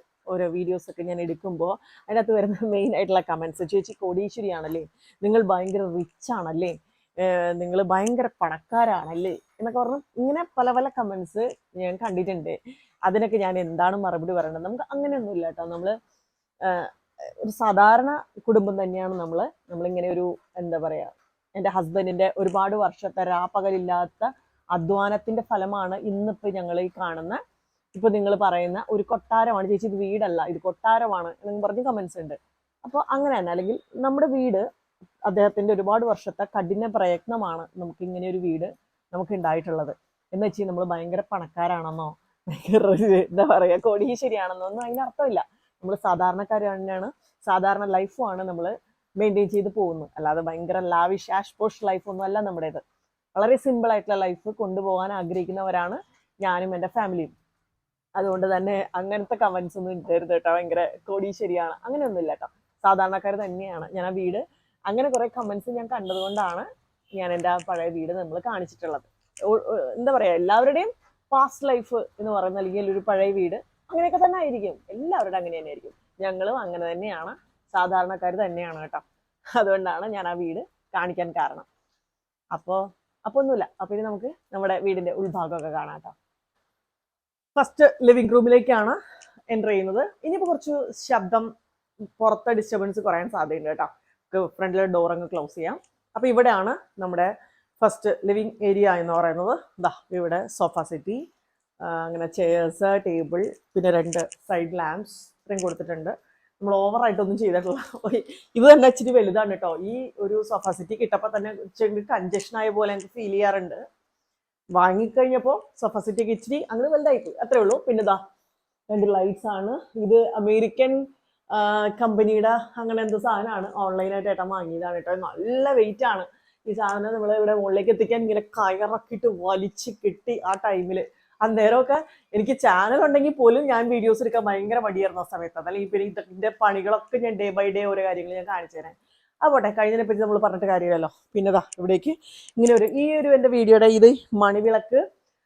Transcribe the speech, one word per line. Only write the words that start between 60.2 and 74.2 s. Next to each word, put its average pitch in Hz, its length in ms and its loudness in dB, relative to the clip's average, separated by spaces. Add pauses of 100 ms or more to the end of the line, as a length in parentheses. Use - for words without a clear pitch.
കേട്ടോ, 170 200 0
ഭയങ്കര 175 280 0 (260)
കോടീശ്വരിയാണ് 190 640 -4 (120)
അങ്ങനെയൊന്നുമില്ല 226 480 -4
കേട്ടോ, - 140 -14 (360)
സാധാരണക്കാർ 190 500 2 (100)
തന്നെയാണ്. 180 420 -10 (100)
ഞാൻ 180 140 -4
ആ - 100 -8
വീട്, 185 200 -2 (480)
അങ്ങനെ 247 260 0
കുറെ 240 120 0 (120)
കമന്റ്സ് 202 400 -8
ഞാൻ 233 160 -8
കണ്ടതുകൊണ്ടാണ് 190 720 -4 (480)
ഞാൻ 185 240 -6
എൻ്റെ 175 180 0
ആ - 20 0 (120)
പഴയ 170 280 -2
വീട് 160 240 -6
നമ്മൾ 165 180 -8 (100)
കാണിച്ചിട്ടുള്ളത്. 170 580 -8 (400)
ഓ, 202 40 2 (200)
ഓ, 220 40 0 (240)
എന്താ 247 180 0
പറയാ, 196 240 4
എല്ലാവരുടെയും 262 500 4 (420)
പാസ്റ്റ് 269 380 2
ലൈഫ് 240 260 -2 (240)
എന്ന് 214 160 -6
പറയുന്ന, 185 260 -2
അല്ലെങ്കിൽ 196 320 -4
ഒരു 190 140 -4
പഴയ 196 300 2
വീട് 180 180 0 (340)
അങ്ങനെയൊക്കെ 349 340 0